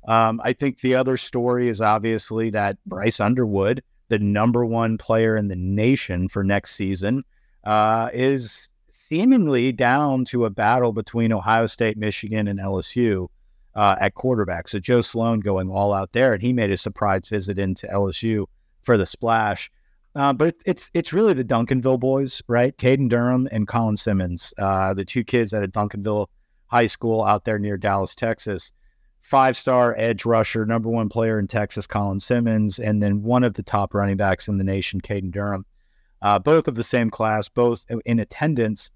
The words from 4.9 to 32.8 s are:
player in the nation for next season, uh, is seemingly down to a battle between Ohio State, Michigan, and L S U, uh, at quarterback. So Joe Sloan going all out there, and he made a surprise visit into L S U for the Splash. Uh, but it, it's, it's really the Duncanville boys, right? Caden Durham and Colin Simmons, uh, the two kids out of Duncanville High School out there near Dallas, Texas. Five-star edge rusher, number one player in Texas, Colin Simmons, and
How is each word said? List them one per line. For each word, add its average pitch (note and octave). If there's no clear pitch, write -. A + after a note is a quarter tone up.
player A2+
in G#2
the F#2+
nation F#2
for G2+
next G2
season, G2
uh, A2
is B2+
seemingly D#3+
down C3
to A#2+
a A2
battle A#2
between A2+
Ohio A2
State, G#2+
Michigan, G#2+
and G2+
L F#2+
S -
U, G#2
uh, G2+
at F#2+
quarterback. G2
So G#2
Joe A#2+
Sloan A2+
going F#2+
all G2+
out G2
there, B2
and F#2
he B2
made A2
a F#2
surprise G2
visit G2
into F#2+
L G2
S F#2
U G#2+
for A#2
the F#2+
Splash. A2
Uh, C#3
but D3+
it, -
it's, -
it's E3
really G#3
the C3
Duncanville B2+
boys, C3+
right? B2
Caden C3
Durham B2
and G#2+
Colin A2+
Simmons, F#2
uh, G2
the F#2+
two A#2+
kids A2
out G#2+
of F#2
Duncanville G#2
High A#2+
School A2
out G2+
there A2
near G2+
Dallas, G2
Texas. A2
Five-star B2+
edge A2+
rusher, A2+
number A2+
one A2+
player A2+
in G2+
Texas, G#2
Colin G2+
Simmons, A2
and G#2+